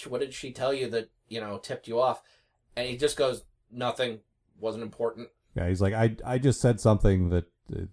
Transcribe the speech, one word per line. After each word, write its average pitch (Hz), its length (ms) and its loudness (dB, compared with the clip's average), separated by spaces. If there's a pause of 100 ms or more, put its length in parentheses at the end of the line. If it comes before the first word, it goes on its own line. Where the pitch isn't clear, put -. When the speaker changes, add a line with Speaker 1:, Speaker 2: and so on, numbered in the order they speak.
Speaker 1:
what 123 140 -4
did 135 120 -6
she - 200 -12
tell 131 200 0
you 131 180 -2
that, 113 180 -4 (180)
you 113 140 -8
know, 104 160 -8
tipped - 300 -10
you 117 120 -2
off?" 123 220 2 (560)
And 123 100 -4
he 127 80 -6
just 143 220 0
goes, 127 260 0 (260)
"Nothing. 120 500 -4 (380)
Wasn't 110 260 -4
important." 117 460 -4 (240)
Speaker 2:
Yeah, 87 140 -2
he's 92 140 2
like, 98 120 2
"I, 113 220 2 (100)
I 127 120 -2
just 127 240 2
said 120 180 4
something 98 500 4
that 87 160 0 (240)
the, 92 240 -8